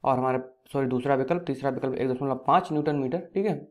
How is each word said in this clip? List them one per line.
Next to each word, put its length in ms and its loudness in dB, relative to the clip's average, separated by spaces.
और 140 4
हमारा, 200 0
सॉरी, 140 0
दूसरा 280 2
विकल्प, 320 0
तीसरा 240 -2
विकल्प 240 -2
एक 140 0
दशमलव 280 0
पाँच 260 4
न्यूटन 240 0
मीटर, 220 0
ठीक 120 0
है। 80 0